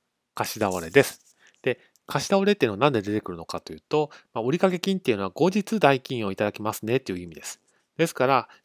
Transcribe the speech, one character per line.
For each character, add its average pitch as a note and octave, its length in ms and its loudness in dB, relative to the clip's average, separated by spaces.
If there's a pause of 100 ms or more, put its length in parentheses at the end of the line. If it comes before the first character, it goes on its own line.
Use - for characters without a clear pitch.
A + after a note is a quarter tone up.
(360)
貸 - 160 -4
し - 80 -10
倒 F#2 200 0
れ E2 120 -8
で C#3 100 8
す。 - 340 -6 (280)
で、 B2 160 -2 (260)
貸 - 220 -4
し - 0 -
倒 G3 180 4
れ G#3 60 6
っ G#3 40 2
て C3+ 120 4
い - 20 -2
う G#2 40 -4
の - 0 -
は F#2+ 40 -6
な C3+ 140 4
ん - 20 2
で A2 80 0
出 G2 100 -4
て G#2+ 100 -2
く - 100 -10
る E2+ 80 -12
の E2 80 -16
か E2+ 120 -8
と - 140 -14
い D#2 40 -14
う - 20 -20
と、 D3+ 320 -2 (240)
ま A#2 60 -4
あ、 - 20 -4
売 C3+ 160 0
掛 F#3 200 2
金 F#3+ 200 -2
っ - 20 -10
て - 80 0
い A2 60 2
う - 20 0
の G2 60 -4
は F#2+ 80 -4
後 E3+ 180 0
日 G#3 300 -2
代 C#3 200 6
金 A2+ 280 -4
を F#2+ 40 -2
い F#2+ 40 -8
た - 80 -2
だ G#2 80 0
き - 100 -10
ま G#2+ 120 -2
す - 120 -10
ね A#2 120 0
っ - 20 -4
て - 120 -6
い F#2 40 -4
う F2+ 40 -6
意 F2+ 60 -10
味 E2 80 -14
で - 100 -18
す。 - 160 -14 (380)
で D#3+ 80 2
す - 80 -4
か B2+ 140 0
ら、 C3 200 0 (180)